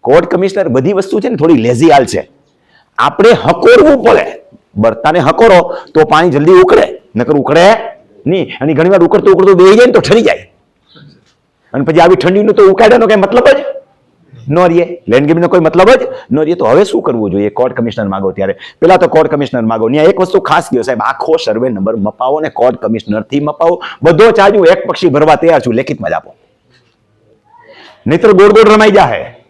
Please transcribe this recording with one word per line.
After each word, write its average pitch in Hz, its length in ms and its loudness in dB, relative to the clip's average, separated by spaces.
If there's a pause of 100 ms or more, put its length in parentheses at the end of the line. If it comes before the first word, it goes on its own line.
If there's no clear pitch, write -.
કોર્ટ 160 280 2
કમિશનર 190 360 -4
બધી 135 320 -2
વસ્તુ 202 200 -4
છે - 80 -6
ને 151 80 -6
થોડી 147 320 0
લેઝી 127 220 0
હાલ 139 160 2
છે, - 220 -8 (680)
આપણે 170 340 2 (120)
હકોરવું 311 600 4
પડે. - 220 2 (500)
બરતાને 113 520 -2
હકોરો 202 320 4 (340)
તો 156 160 4
પાણી 160 200 2
જલ્દી 156 340 4
ઉકળે, - 220 2 (300)
નકર 120 200 -2
ઉકળે 143 280 0 (640)
નહીં. 175 200 -4 (140)
અને 151 140 -4
ઘણી 165 180 0
વાર 175 100 2
ઉકળતું 190 320 2
ઉકળતું 190 220 2
બેહી 190 220 4
જાય 247 80 6
ને 247 60 0
તો 233 80 2
ઠરી 220 220 0
જાય, - 220 -4 (1300)
અને 135 100 -6
પછી 160 160 0
આવી 175 220 4
ઠંડીનો 202 360 0
તો 214 40 4 (100)
ઉકાળાનો 226 340 2
કાંઈ 214 160 0
મતલબ 247 260 0
જ 277 120 2 (880)
ન 147 100 -2
રહે, 175 260 2 (240)
લેન્ડ 131 180 0
ગ્રેબિંગનો 165 220 0
કોઈ 180 180 0
મતલબ 185 240 2
જ - 160 2 (240)
ન 127 100 -2
રહે. 156 140 -2
તો 175 160 -6
હવે 165 140 2
શું - 180 -6
કરવું 113 280 -4
જોઈએ? 101 200 -4 (100)
કોર્ટ 123 180 -2
કમિશનર 113 300 -6
માગો 95 240 -4
ત્યારે 98 220 -6 (260)
પહેલા 156 220 2
તો 170 60 0
કોર્ટ 156 220 0
કમિશનર 139 320 -6
માગો. 113 280 -2
ત્યાં 151 220 2
એક 190 80 -4
વસ્તુ 185 200 -2
ખાસ 170 300 -4
કહ્યો 180 180 -4
સાહેબ, 113 160 -4
આખો 135 320 -4
સર્વે 131 320 -4
નંબર 107 280 -6
મપાવો 127 440 -4
ને 151 100 -6 (100)
કોર્ટ 123 220 0
કમિશનરથી 110 680 -6
મપાવો. 165 260 -2 (280)
બધો 170 280 4
ચાર્જ 202 260 2
હું 185 100 2
એક 185 220 0
પક્ષી 180 280 -2
ભરવા 151 260 2
તૈયાર 160 220 0
છું, 120 100 -4
લેખિતમાં 120 360 -6
જ 82 40 -4
આપો, - 160 -10 (1800)
નહીતર 175 260 2
ગોળ 202 240 6
ગોળ 214 180 4
રમાઈ 214 240 2
જાહે. 120 220 0 (300)